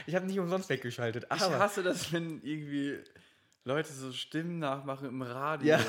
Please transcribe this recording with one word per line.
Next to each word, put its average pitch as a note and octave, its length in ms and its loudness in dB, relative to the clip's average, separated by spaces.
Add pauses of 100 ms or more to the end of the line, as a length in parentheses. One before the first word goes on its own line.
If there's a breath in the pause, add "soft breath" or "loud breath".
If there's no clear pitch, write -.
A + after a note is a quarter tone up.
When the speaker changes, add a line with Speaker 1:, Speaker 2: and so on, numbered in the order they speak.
Speaker 1:
ich D3+ 80 -4
hab F3+ 120 2
nicht F#3+ 140 -2
umsonst F#3 300 0
weggeschaltet, A#2+ 640 -2
Speaker 2:
Ich C#3+ 80 2
Speaker 1:
aber E3+ 180 4
Speaker 2:
hasse G3+ 220 4
das, F3+ 320 0
wenn E3 300 -4
irgendwie C#3+ 560 -4 (640 soft breath)
Leute D#3 280 0
so C3 220 -8
Stimmen E3 460 -6
nachmachen C#3 500 -4
im C3 120 -6
Radio. C#3 460 0
Speaker 1:
Ja. D3+ 220 10